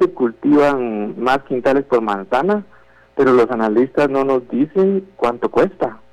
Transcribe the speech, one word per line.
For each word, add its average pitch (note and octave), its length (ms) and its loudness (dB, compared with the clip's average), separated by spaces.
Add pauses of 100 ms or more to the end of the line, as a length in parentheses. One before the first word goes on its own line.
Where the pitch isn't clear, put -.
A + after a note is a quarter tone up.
se F3+ 100 2
cultivan B2 1120 -2
más C3 200 0
quintales C3+ 420 -2
por B2 160 0
manzana, A#2+ 640 -2 (500)
pero C3 200 4
los A#2 160 4
analistas A#2+ 580 0
no C3+ 160 -2
nos C3 240 -2
dicen F#3+ 580 0 (100)
cuánto A#2+ 340 -4
cuesta C#3 480 -2 (140)